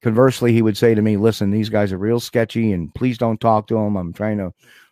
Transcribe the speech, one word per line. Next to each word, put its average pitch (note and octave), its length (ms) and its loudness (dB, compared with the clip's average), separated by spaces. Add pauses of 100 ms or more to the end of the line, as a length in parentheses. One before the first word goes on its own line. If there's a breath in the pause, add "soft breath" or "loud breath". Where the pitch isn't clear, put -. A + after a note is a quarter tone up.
Conversely, A#2+ 520 2
he A2+ 100 4
would A2 140 2
say A#2 180 4
to G#2+ 80 2
me, G#2+ 140 2
"Listen, G#2 340 0
these G#2+ 180 -2
guys G#2 240 0
are F#2 60 -6
real A2+ 220 -2
sketchy A2+ 520 -2
and E2+ 220 -6
please B2+ 240 -4
don't A2+ 220 -2
talk G#2+ 260 2
to A2+ 120 -2
'em. G#2 180 -2
I'm F2 160 -6
trying G#2+ 260 -4
to F#2 160 -6 (380 soft breath)